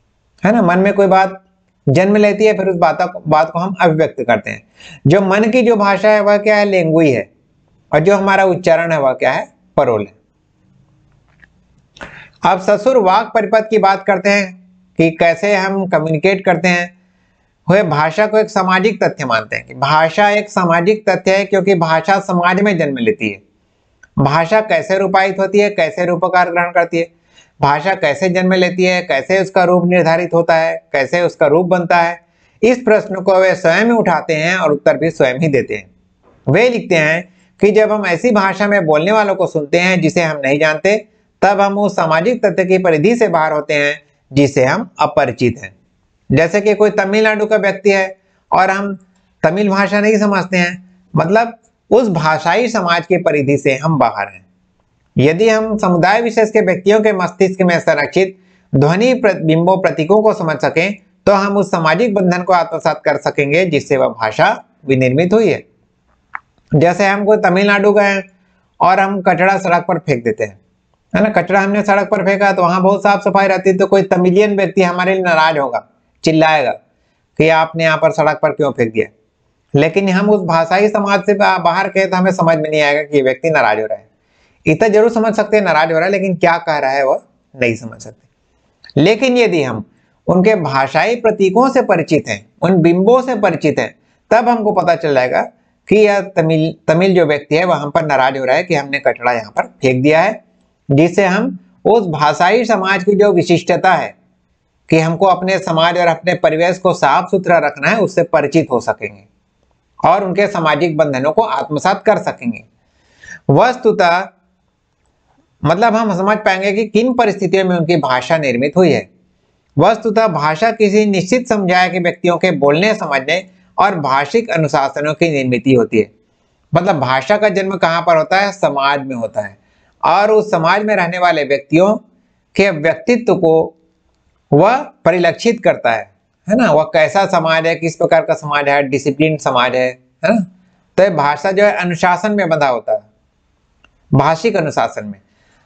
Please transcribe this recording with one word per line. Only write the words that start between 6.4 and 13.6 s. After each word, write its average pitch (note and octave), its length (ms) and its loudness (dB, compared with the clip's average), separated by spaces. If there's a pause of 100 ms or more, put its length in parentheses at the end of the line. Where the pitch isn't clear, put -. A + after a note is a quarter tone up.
है? G#3 80 2
लेंगुई E3 460 2
है। A2 200 -4 (640)
और D3+ 80 2
जो G3+ 160 2
हमारा G3 280 0
उच्चारण E3+ 480 0
है, D#3 80 0
वह C3 120 2
क्या C3 200 -2
है? G3+ 200 -6 (240)
परोल A#2 240 0
है। G2+ 120 -10 (2500)
अब F#3 100 0
ससुर G#3 360 0
वाक G#3+ 380 2
परिपथ A3 360 0